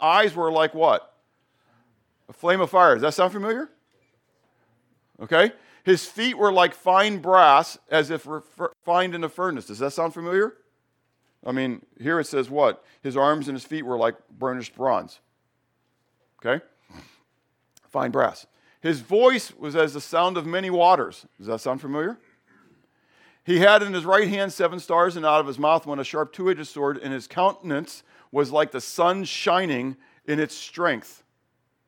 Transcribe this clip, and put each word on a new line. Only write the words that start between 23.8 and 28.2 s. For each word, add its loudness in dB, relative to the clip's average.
in -4
his -4
right 4
hand -4
seven -2
stars, 0
and -6
out 4
of 0
his -8
mouth 2
went -6
a -8
sharp -6
two-edged -4
sword, -6
and -10
his -10
countenance -4